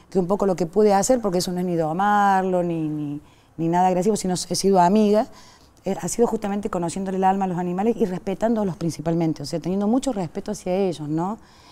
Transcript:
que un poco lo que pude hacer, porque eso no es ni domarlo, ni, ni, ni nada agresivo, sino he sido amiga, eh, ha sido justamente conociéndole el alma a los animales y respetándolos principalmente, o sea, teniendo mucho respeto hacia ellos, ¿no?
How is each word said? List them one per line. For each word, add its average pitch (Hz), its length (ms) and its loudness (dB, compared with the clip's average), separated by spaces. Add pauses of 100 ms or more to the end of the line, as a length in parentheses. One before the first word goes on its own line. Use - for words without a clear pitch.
que - 80 -4
un 185 80 2
poco 196 220 0
lo 185 80 2
que 180 100 -2
pude 208 280 4
hacer, 202 280 4
porque 190 160 0
eso 180 140 -2
no 180 80 -4
es 180 80 -2
ni 175 80 -2
domarlo, 190 880 2
ni, 165 260 -2
ni, 147 320 -6 (360)
ni 165 100 0
nada 175 220 4
agresivo, 185 260 2
sino 185 180 -2
he - 220 -6
sido 190 260 4
amiga, 208 460 4 (580)
eh, 190 160 -4
ha 180 60 -4
sido 233 200 0
justamente 208 440 -4
conociéndole 185 460 -4
el 190 60 0
alma 190 220 2
a - 20 0
los 175 120 -4
animales 190 360 -2
y 220 100 0
respetándolos 196 680 -2
principalmente, 165 680 -2
o - 20 -10
sea, 165 140 -6
teniendo 190 280 -2
mucho 254 260 0
respeto 196 380 -6
hacia 185 240 -6
ellos, 165 320 -2
¿no? 175 300 -2 (340)